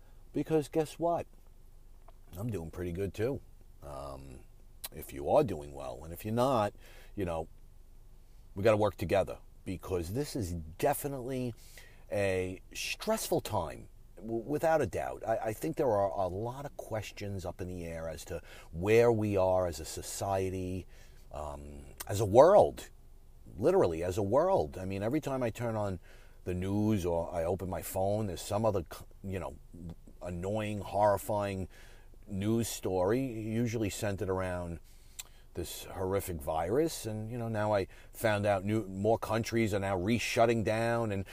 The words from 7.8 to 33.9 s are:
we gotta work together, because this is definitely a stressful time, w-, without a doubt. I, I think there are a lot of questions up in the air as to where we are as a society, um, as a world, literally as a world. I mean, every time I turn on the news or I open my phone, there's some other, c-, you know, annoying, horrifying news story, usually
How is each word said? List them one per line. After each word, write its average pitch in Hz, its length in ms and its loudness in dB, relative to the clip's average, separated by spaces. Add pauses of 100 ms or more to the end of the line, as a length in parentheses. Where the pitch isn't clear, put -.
we 98 80 -4
gotta 107 140 8
work 104 200 2
together, 90 420 2 (260)
because 90 480 -4
this 143 240 -4
is 87 160 -4 (260)
definitely 131 760 -2 (600)
a 92 480 0 (120)
stressful - 680 -2
time, 80 480 -4 (280)
w-, 113 300 -4
without 156 340 2
a 123 60 0
doubt. 71 400 -4
I, 113 100 2 (100)
I 110 60 0
think 151 220 -4
there 143 160 2
are 101 200 4
a 95 180 0
lot 117 360 -6
of 143 120 -12
questions 101 680 -6
up 87 160 -8
in 92 60 -6
the 90 180 -6
air 82 240 -6
as 78 180 -8
to 85 140 -8 (300)
where 107 400 6
we 107 260 4
are 92 300 4
as 82 140 -4
a 82 40 -10
society, 95 1000 -2 (460)
um, 73 500 -10 (240)
as 101 140 -2
a 113 60 2
world, 120 640 8 (680)
literally 107 460 4
as 90 120 -2
a 107 60 0
world. 117 580 2
I 92 40 -8
mean, 98 180 -4
every 127 180 0
time 131 220 -2
I 117 80 0
turn 117 240 -4
on 101 240 -2 (460)
the 90 100 -2
news 101 500 2
or 85 300 0
I 85 80 0
open 90 260 -2
my 85 140 -4
phone, 101 460 0
there's 82 140 -6
some 104 220 -2
other, 98 280 2
c-, - 120 -14 (200)
you 95 160 -4
know, 67 140 -8 (680)
annoying, 98 600 -4
horrifying 101 840 2 (600)
news 107 420 0
story, 95 520 0
usually 110 680 -2